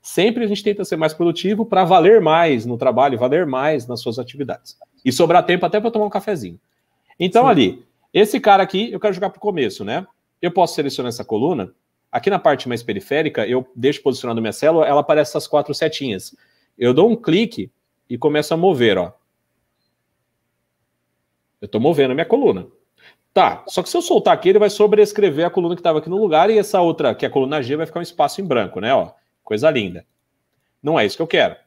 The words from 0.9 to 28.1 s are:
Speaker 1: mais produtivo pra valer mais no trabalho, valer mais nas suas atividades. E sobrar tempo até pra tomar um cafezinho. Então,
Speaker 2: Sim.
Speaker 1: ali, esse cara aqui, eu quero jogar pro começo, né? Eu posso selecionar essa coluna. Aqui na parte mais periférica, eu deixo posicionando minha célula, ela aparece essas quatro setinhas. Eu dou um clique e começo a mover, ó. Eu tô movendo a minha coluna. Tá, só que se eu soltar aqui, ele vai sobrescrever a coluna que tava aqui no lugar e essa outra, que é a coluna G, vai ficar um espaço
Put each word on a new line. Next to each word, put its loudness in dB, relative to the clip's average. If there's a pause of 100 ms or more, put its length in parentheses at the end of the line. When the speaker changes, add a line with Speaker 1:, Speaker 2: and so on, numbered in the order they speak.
Speaker 1:
mais -2
produtivo -2
pra 0
valer 6
mais 2
no -6
trabalho, 0
valer 0
mais -2
nas -10
suas -8
atividades. -12 (280)
E 0
sobrar 4
tempo 0
até 0
pra -2
tomar -2
um -6
cafezinho. -8 (600)
Então, 2
Speaker 2:
Sim. 4
Speaker 1:
ali, 2 (260)
esse 2
cara 4
aqui, -4
eu -10
quero -2
jogar -6
pro -20
começo, -4
né? -6 (380)
Eu -2
posso 2
selecionar -4
essa -12
coluna. -2 (380)
Aqui -2
na 0
parte 0
mais -6
periférica, -4
eu -2
deixo -2
posicionando -2
minha -4
célula, 2
ela 2
aparece 0
essas -6
quatro -2
setinhas. -6 (420)
Eu 0
dou 4
um 2
clique -2 (400)
e -6
começo -2
a 0
mover, 2
ó. -6 (2500)
Eu -16
tô -4
movendo 2
a -2
minha -2
coluna. 0 (680)
Tá, 2
só -4
que -10
se -4
eu -2
soltar 2
aqui, 0
ele 6
vai 4
sobrescrever 2
a -2
coluna -2
que -18
tava 0
aqui -6
no -4
lugar 2
e 4
essa 0
outra, 0
que -6
é -4
a -4
coluna -2
G, -4
vai -6
ficar -12
um -10
espaço -4